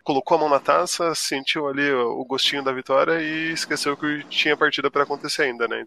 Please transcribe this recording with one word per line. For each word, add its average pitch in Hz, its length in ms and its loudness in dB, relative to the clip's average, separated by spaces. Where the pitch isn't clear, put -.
colocou 165 320 0
a 156 60 4
mão 151 80 2
na 139 100 4
taça, 165 560 0
sentiu 143 540 -4
ali 143 220 0
o, 120 280 0
o 131 60 -6
gostinho 135 360 -2
da 135 120 0
vitória 147 480 2
e 160 320 -4
esqueceu 147 420 -2
que 147 300 -4
tinha - 320 2
partida 143 340 2
pra 143 120 2
acontecer 147 400 -2
ainda, 120 220 0
né, 113 220 -2